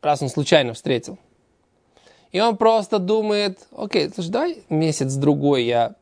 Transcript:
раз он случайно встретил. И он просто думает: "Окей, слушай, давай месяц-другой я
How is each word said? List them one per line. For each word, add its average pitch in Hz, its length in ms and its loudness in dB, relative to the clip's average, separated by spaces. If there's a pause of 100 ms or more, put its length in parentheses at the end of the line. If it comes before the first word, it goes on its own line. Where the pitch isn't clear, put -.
раз 147 200 0
он 139 60 -4
случайно 135 460 0
встретил. - 420 -6 (1160)
И 180 80 0
он 226 160 2
просто 226 420 2
думает: 208 680 0 (100)
"Окей, 202 360 -2
слушай, 170 180 -6
давай 320 380 -4
месяц-другой 143 960 0
я 117 380 0